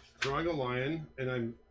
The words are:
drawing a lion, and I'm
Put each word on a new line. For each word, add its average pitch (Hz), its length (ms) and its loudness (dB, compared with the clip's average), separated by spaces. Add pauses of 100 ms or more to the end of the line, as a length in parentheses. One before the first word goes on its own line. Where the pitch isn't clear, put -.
(200)
drawing 139 260 2
a 170 60 2
lion, 139 560 0 (100)
and 127 140 0
I'm 120 240 0 (160)